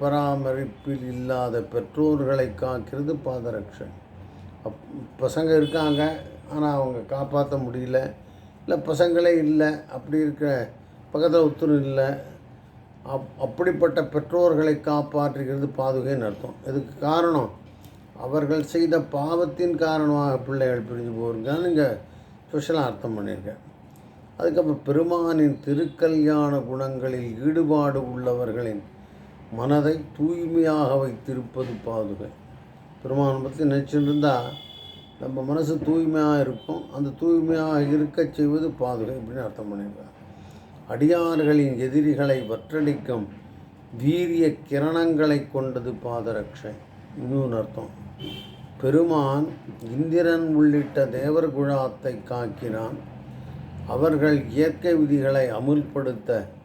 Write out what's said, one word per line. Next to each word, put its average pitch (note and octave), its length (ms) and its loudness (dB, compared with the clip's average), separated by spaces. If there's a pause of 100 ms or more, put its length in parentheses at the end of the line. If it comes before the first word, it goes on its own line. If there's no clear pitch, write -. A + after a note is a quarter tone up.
பராமரிப்பில் C#3 1080 -2
இல்லாத B2 540 -2
பெற்றோர்களை C#3 880 0 (120)
காக்கிறது C3 540 -4 (100)
பாதரட்சை. A2+ 600 -8 (800)
அப்-, - 560 -14
பசங்க D#3 360 2
இருக்காங்க, D3+ 640 2 (340)
ஆனா D3+ 200 0
அவங்க B2+ 420 -2
காப்பாத்த C#3 420 0
முடியல, B2+ 540 -2 (560)
இல்ல F4 100 2
பசங்களே E3+ 600 4
இல்ல, D3+ 540 4
அப்படி C#3+ 300 -2
இருக்கிற C#3+ 480 0 (440)
பக்கத்துல E3 280 4
ஒருத்தரும் D3+ 420 4
இல்ல, C3+ 400 0 (840)
அப்-, C3 340 -8
அப்படிப்பட்ட E3+ 640 2
பெற்றோர்களை D#3 720 2
காப்பாற்றுகிறது C#3+ 1040 -2
பாதுகைன்னு C3 480 0
அர்த்தம். G#2 280 -6 (140)
இதுக்கு C3+ 320 -4
காரணம் D#3 600 0 (580)
அவர்கள் D3 440 0
செய்த E3 380 2
பாவத்தின் E3 760 -2
காரணமாக D3 640 2
பிள்ளைகள் B2+ 460 0
பிரிஞ்சு A#2 280 -8 (100)
போகிறதுன்னு A#2 460 -2
இங்க C#3+ 300 2 (540)
ஸ்பெஷலா D3+ 320 0
அர்த்தம் A2+ 340 -4
பண்ணியிருக்கேன். G2+ 400 -8 (800)
அதுக்கப்புறம் D#3+ 460 2
பெருமானின் E3 840 2
திருக்கல்யாண D3+ 1000 2
குணங்களில் B2+ 800 -4
ஈடுபாடு D3 560 4
உள்ளவர்களின் B2 800 -2 (760)
மனதை D3 460 2 (180)
தூய்மையாக D#3+ 800 2
வைத்திருப்பது B2+ 760 -4 (160)
பாதுகை. G#2+ 420 -4 (760)
பெருமானை C3+ 380 2
பத்தி C3+ 220 -4
நினைச்சுட்டு C#3 380 2
இருந்தா C#3+ 400 2 (800)
நம்ம C3 200 -6
மனசு D3+ 340 0
தூய்மையா D#3 640 2
இருக்கும். C3+ 520 -4
அந்த C#3 180 -6
தூய்மையாக D#3+ 760 2
இருக்கச் D3 500 0
செய்வது D3+ 360 2
பாதுகை B2 460 -4
அப்படின்னு A#2+ 280 -8
அர்த்தம் G#2 300 -8
பண்ணியிருக்காங்க. G#2 380 -10 (800)
அடியார்களின் D3+ 880 4
எதிரிகளை C3+ 720 2
வற்றடிக்கும் B2+ 760 -2 (800)
வீரிய E3 540 2 (120)
கிரணங்களை D3+ 800 2
கொண்டது B2+ 400 -4
பாதரட்சை. G#2+ 800 -6 (480)
இன்னொன்னு B2+ 380 -2
அர்த்தம், A2 440 -8 (800)
பெருமான் D3 680 2 (440)
இந்திரன் E3 640 2
உள்ளிட்ட D3 500 4
தேவர் C#3 540 0
குழாத்தை C3 640 -2
காக்கினான். A2+ 720 -6 (920)
அவர்கள் D3 640 2
இயற்கை D#3+ 460 2
விதிகளை C3+ 560 2
அமுல்படுத்த B2+ 920 -2 (200)